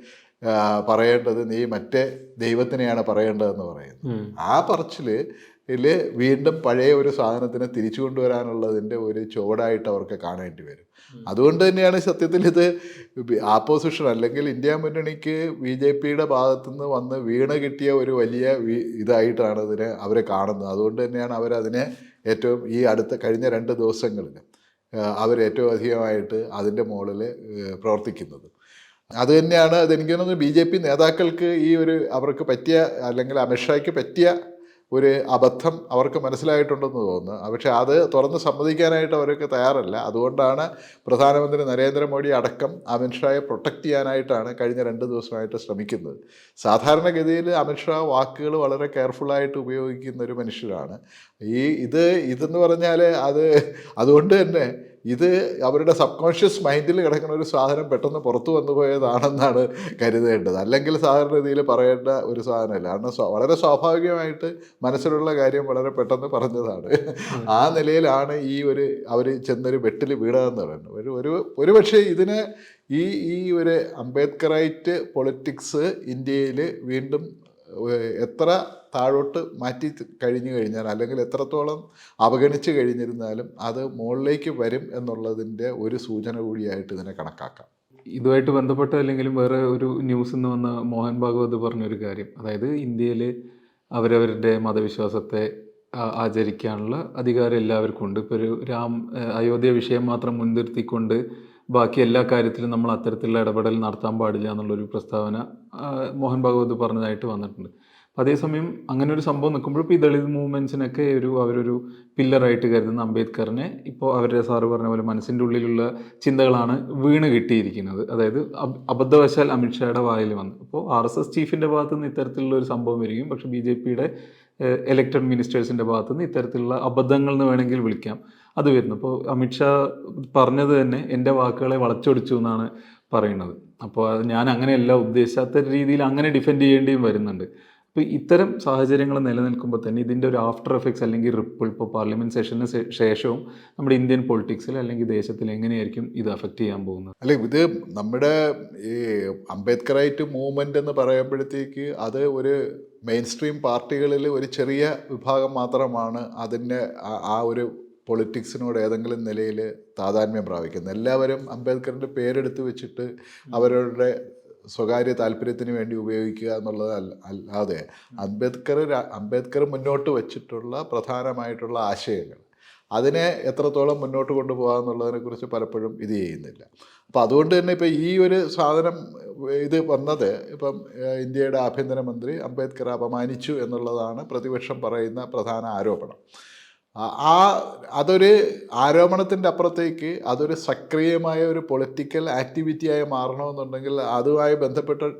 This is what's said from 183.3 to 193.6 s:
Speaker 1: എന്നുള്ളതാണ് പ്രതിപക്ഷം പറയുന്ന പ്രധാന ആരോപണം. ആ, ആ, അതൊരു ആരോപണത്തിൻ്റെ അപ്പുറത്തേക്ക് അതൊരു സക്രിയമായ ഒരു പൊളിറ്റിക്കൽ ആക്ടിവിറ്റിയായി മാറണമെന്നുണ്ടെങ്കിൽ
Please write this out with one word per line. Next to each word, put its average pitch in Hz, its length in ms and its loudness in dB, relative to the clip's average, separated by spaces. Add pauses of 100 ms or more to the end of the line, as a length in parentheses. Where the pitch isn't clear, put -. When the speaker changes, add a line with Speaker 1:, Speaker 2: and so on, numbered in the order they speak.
Speaker 1:
എന്നുള്ളതാണ് 120 580 -6 (100)
പ്രതിപക്ഷം 127 540 -6
പറയുന്ന 117 360 -4 (120)
പ്രധാന 113 300 -4 (160)
ആരോപണം. - 400 -4 (800)
ആ, 110 40 -6 (280)
ആ, - 20 8 (640)
അതൊരു 185 320 6 (540)
ആരോപണത്തിൻ്റെ 185 640 4
അപ്പുറത്തേക്ക് 170 600 -2 (200)
അതൊരു 147 240 0 (140)
സക്രിയമായ 160 720 0 (120)
ഒരു 165 160 -2
പൊളിറ്റിക്കൽ 135 560 -4 (140)
ആക്ടിവിറ്റിയായി 151 720 -2
മാറണമെന്നുണ്ടെങ്കിൽ 135 800 -6 (220)